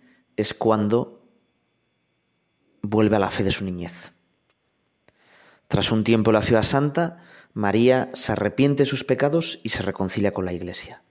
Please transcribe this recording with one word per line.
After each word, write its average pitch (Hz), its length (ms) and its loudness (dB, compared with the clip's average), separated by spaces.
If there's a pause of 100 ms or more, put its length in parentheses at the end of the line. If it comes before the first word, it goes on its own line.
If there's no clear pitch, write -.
(380)
es 107 160 -4
cuando 110 720 0 (1600)
vuelve 107 360 2
a - 20 2
la 95 100 2
fe - 140 -4
de 95 80 0
su 101 140 -4
niñez. 87 480 -12 (1500)
Tras 98 240 0
un 110 120 2
tiempo 113 280 4
en 110 40 6
la 107 60 4
ciudad 110 220 2
santa, 147 560 0 (340)
María 113 600 2
se - 180 -4
arrepiente 135 520 0
de 139 60 0
sus 139 140 -4
pecados 143 600 -2
y 104 60 -8
se - 140 -4
reconcilia 98 480 -2
con 95 140 -6
la 90 80 -6
Iglesia. - 580 -12